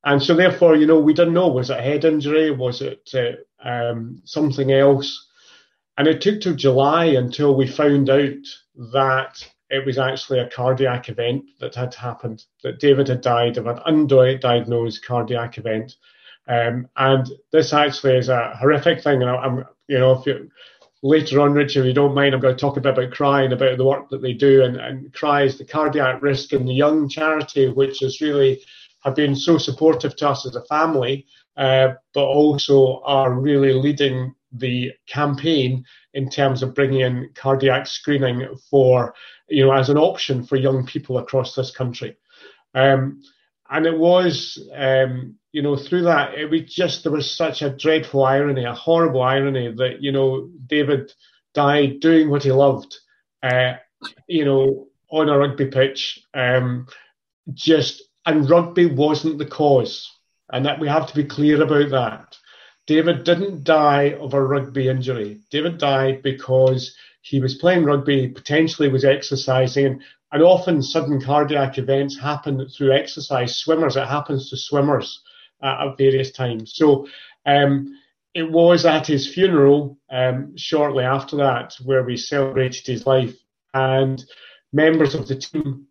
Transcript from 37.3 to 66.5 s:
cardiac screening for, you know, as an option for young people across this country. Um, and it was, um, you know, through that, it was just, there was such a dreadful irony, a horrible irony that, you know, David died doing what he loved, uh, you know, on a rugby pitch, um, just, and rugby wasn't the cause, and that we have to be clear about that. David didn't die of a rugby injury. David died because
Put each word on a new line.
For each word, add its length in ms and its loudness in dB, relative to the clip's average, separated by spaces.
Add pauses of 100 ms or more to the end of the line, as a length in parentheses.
cardiac 520 0
screening 640 -4 (220)
for, 440 4 (360)
you 120 2
know, 100 6
as 180 2
an 80 2
option 440 0
for 140 -4
young 300 0
people 320 -8
across 360 -4
this 160 -6
country. 460 -8 (580)
Um, 480 2 (480)
and 160 -2
it 100 0
was, 640 2 (160)
um, 600 0 (160)
you 80 -4
know, 160 0
through 260 -4
that, 320 0
it 120 -8
was 160 -2
just, 400 -4
there 100 -4
was 180 -4
such 300 -4
a 80 -4
dreadful 560 0
irony, 400 0
a 80 -6
horrible 480 0
irony 560 0
that, 260 -4
you 100 -4
know, 360 0 (180)
David 460 -2 (400)
died 480 2
doing 300 4
what 120 0
he 100 0
loved, 440 2 (460)
uh, 320 0 (520)
you 200 0
know, 400 0 (240)
on 180 0
a 100 2
rugby 280 0
pitch, 640 -2
um, 540 -2 (680)
just, 500 0 (220)
and 240 0
rugby 380 4
wasn't 500 -2
the 100 -8
cause, 640 0 (400)
and 140 -4
that 160 -2
we 80 -4
have 180 0
to 80 -18
be 100 -2
clear 380 0
about 280 2
that. 460 -4 (500)
David 380 2
didn't 400 -2
die 540 2
of 140 -10
a 100 2
rugby 460 -2
injury. 520 -6 (100)
David 260 -4
died 460 0
because 720 0 (240)